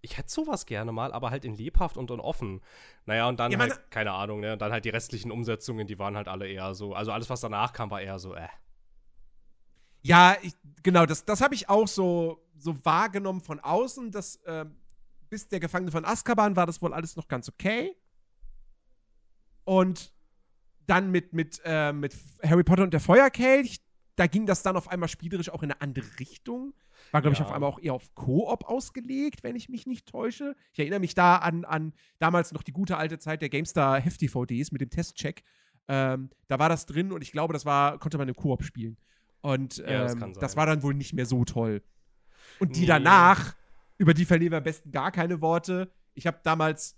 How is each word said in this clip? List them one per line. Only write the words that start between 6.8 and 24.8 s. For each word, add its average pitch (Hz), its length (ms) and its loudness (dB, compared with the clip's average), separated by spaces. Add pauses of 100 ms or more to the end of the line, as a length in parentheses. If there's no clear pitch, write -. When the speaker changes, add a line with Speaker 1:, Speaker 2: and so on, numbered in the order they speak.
Speaker 1:
also 104 180 -6
alles, 113 160 -8
was 123 140 -8
danach 110 320 -4
kam, 107 160 -8
war 98 100 -8
eher 95 180 -10
so, 92 160 -14
äh. 82 140 -14 (1500)
Speaker 2:
Ja, 175 380 10
ich, 185 140 -14 (280)
genau, 175 220 6
das, 156 220 -2
das 208 160 0
hab 277 100 2
ich 214 160 -8
auch 208 180 4
so, 175 600 -2 (100)
so 147 260 -6
wahrgenommen 190 600 0
von 151 180 -10
außen, 233 500 -2
dass, 196 360 -10
ähm, 156 300 -10 (520)
bis 214 200 -12
der 190 120 -4
Gefangene 175 320 -2
von 160 140 -2
Azkaban 208 500 2
war 180 80 4
das 170 160 -6
wohl 156 140 -2
alles 165 220 -8
noch 160 120 -12
ganz 123 220 -6
okay. 247 440 -4 (1700)
Und 185 500 2 (720)
dann 190 240 4
mit, 175 240 0
mit, 165 300 -4
äh, 156 280 0
mit 143 240 -6 (260)
Harry 170 220 6
Potter 180 200 6
und 185 80 0
der 156 80 0
Feuerkelch, 262 800 6 (360)
da 175 100 4
ging 214 200 0
das 190 160 0
dann 185 140 0
auf 170 120 -4